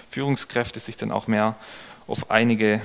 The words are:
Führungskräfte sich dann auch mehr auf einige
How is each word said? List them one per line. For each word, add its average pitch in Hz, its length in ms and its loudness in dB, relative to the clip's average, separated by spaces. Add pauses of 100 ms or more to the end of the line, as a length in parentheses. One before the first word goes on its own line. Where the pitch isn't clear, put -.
Führungskräfte 131 720 -2
sich - 160 -6
dann - 160 -4
auch 107 140 -2
mehr 107 300 2 (500)
auf - 240 -4
einige 110 540 4